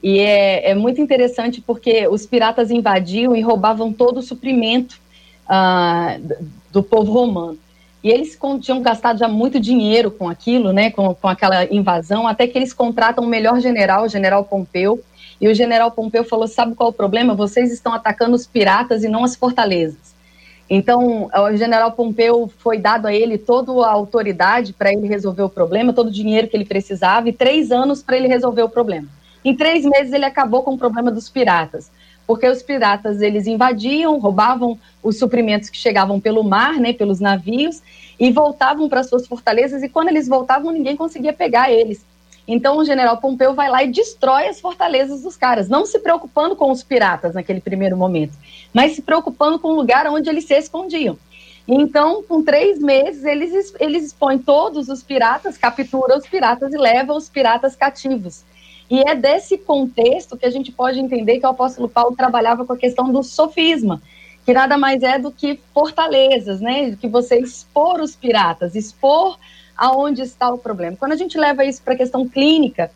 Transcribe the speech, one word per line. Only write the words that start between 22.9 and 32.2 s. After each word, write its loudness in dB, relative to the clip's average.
a -2
ele 0
toda 0
a 2
autoridade 0
pra 0
ele -2
resolver -4
o 0
problema, 0
todo 2
o -6
dinheiro 0
que -6
ele -2
precisava -2
e -2
três 0
anos 0
pra -2
ele 0
resolver 0
o 0
problema. -4
Em 2
três 0
meses 2
ele 0
acabou 0
com -4
o -8
problema -2
dos -8
piratas, -2